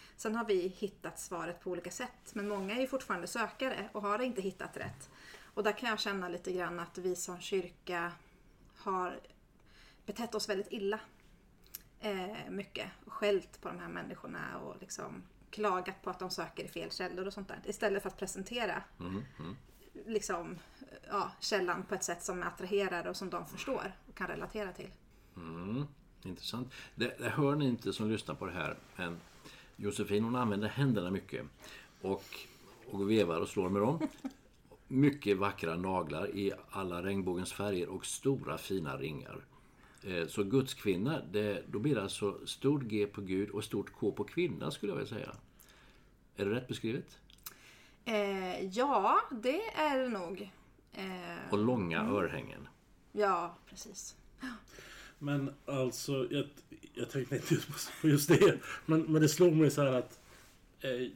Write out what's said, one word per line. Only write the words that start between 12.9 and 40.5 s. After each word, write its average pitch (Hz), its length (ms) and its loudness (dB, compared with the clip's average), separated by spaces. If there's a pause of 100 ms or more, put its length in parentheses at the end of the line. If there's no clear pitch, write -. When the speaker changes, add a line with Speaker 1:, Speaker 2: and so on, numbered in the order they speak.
Speaker 1:
Och - 80 -14
skällt 202 480 2
på - 80 -10
de 175 100 -8
här 170 100 -10
människorna - 720 -8
och - 220 -10
liksom - 420 -10 (280)
klagat 190 520 -2
på 190 80 -6
att 180 80 -10
de 185 120 -6
söker 165 340 -6
i - 40 -10
fel 170 220 -8
källor 180 360 -6
och 202 60 -6
sånt 196 160 -10
där. - 160 -12
Istället 196 380 0
för 185 80 -4
att - 80 -12
presentera 196 640 -4 (180)
Speaker 2:
Mm, 92 220 -4 (160)
mm. 85 180 -8 (500)
Speaker 1:
liksom, 180 520 -4 (500)
ja, 196 220 -2 (100)
källan 185 420 0
på 196 120 -4
ett 185 100 -2
sätt 170 180 -4
som 180 200 -4
attraherar 180 640 0
och 180 100 -4
som 190 140 -6
de 170 160 -4
förstår 202 460 -4 (160)
och - 60 -20
kan 185 120 -4
relatera 180 460 -6
till. - 180 -12 (460)
Speaker 2:
Mm, 90 500 -4 (360)
intressant. 117 520 -8 (200)
Det, 117 240 -2
det 120 100 -2
hör 143 260 4
ni 147 140 4
inte 110 240 0
som 107 180 0
lyssnar 101 240 -2
på 95 120 -6
det 85 60 -4
här, 82 260 -4 (180)
men 85 240 -4 (560)
Josefin, 101 480 0
hon 117 120 0
använder 107 320 2
händerna 110 420 2
mycket 71 360 -4 (560)
och, 95 220 0 (640)
och 98 200 0
vevar 90 300 6
och 92 80 0
slår 92 200 2
med 101 140 4
dem. 160 300 4
<laughs> - 800 -16
Mycket 131 460 6
vackra 92 400 0
naglar 90 600 0
i 98 160 2 (180)
alla 90 320 -4
regnbågens 92 500 0
färger 98 360 0
och 92 180 -6
stora 127 520 -2
fina 78 380 -2
ringar. 69 480 -8 (580)
Eh, 87 240 0
så 104 160 0
Guds 127 320 4